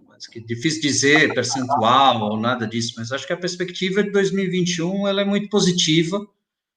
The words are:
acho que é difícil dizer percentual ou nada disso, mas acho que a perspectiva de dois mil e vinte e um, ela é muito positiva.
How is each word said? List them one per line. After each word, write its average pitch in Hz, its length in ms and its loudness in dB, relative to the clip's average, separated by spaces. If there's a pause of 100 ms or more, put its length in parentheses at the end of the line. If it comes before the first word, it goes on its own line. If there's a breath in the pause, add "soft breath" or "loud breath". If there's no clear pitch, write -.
(160)
acho - 140 -20
que 117 100 -18
é - 20 -14
difícil 117 400 -4
dizer 143 520 4
percentual 120 1000 2
ou 107 60 -2
nada 117 300 -2
disso, 113 300 -6
mas 117 140 -10
acho 135 140 -6
que 180 80 -6
a 170 40 -4
perspectiva 180 680 -4
de 202 80 -4
dois 196 200 2
mil 190 140 -2
e 180 40 -4
vinte 175 280 -2
e 156 60 -4
um, 196 240 -2
ela 196 140 0
é 202 40 0
muito 202 240 0
positiva. 175 680 2 (580)